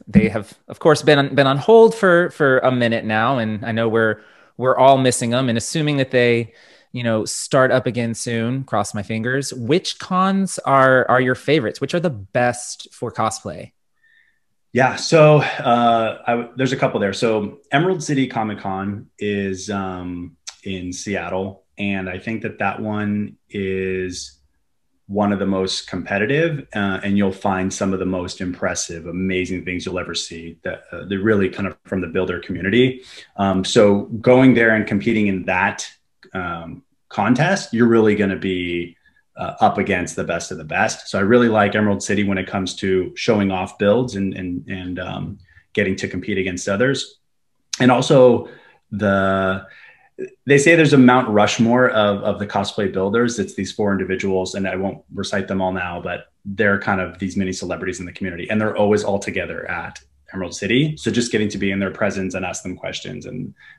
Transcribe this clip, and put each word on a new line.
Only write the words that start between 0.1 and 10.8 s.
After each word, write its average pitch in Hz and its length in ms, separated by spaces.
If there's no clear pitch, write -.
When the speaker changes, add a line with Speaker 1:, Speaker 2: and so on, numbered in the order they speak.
Speaker 1:
have, 104 240
of - 100
course, 151 240
been 147 160
on, 139 160
been 135 140
on 139 100
hold 226 380
for, 175 340
for 131 300
a 127 120
minute 117 340
now. 113 340
And 107 260
I 117 60
know 113 180
we're, 110 300
we're 123 200
all 131 220
missing 123 340
'em 127 160
and 117 80
assuming 147 400
that 131 140
they, 120 420
you 123 120
know, 110 220
start 131 460
up 127 160
again 117 260
soon, 120 520
cross 101 280
my 104 80
fingers. 123 500
Which 131 460
cons 190 640
are, 131 500